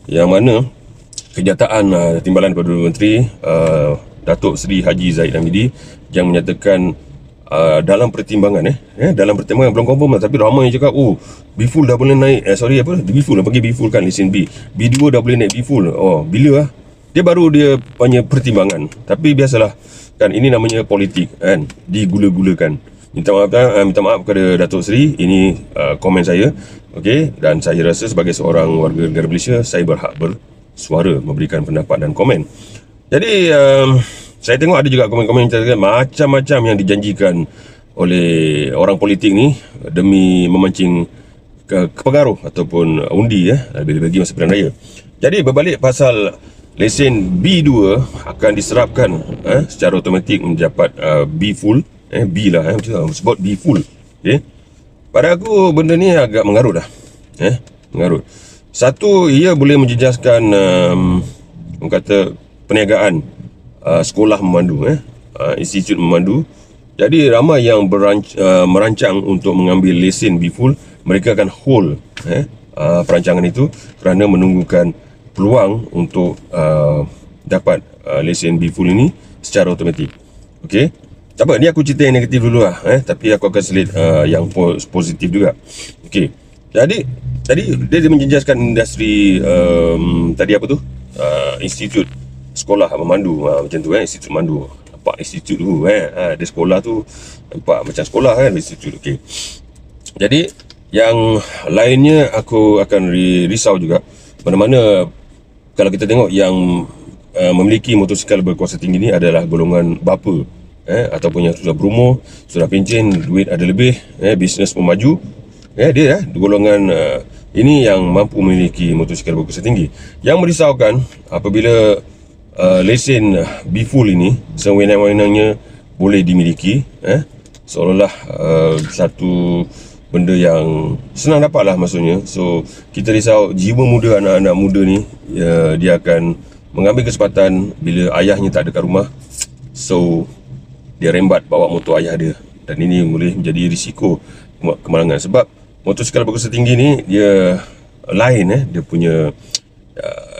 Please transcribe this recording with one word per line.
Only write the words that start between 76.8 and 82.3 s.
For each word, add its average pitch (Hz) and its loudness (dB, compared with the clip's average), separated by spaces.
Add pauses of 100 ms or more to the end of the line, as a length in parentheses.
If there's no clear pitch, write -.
dapat, 92 -2 (240)
uh, 71 -4
lesen 85 -2
B 82 -2
full 90 -4
ini 110 2 (320)
secara 92 0
automatik. 80 -6 (480)
Okey. 143 0 (400)
Tak - 0
apa, 123 2
ni 139 2
aku 160 2
cerita 139 0
yang 131 4
negatif 120 0